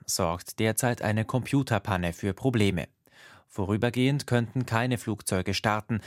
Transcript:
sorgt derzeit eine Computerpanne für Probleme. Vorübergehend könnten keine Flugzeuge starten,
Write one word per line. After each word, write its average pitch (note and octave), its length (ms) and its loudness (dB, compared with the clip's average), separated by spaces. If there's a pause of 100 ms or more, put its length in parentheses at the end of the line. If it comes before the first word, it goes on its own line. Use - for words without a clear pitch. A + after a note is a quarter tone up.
sorgt - 540 -2
derzeit A2 420 0
eine G#2+ 240 2
Computerpanne G#2+ 880 0
für G2 220 -2
Probleme. G2+ 520 2 (600)
Vorübergehend A#2+ 800 0
könnten A#2+ 400 0
keine A#2 320 0
Flugzeuge G2 560 -2
starten, G#2+ 520 -2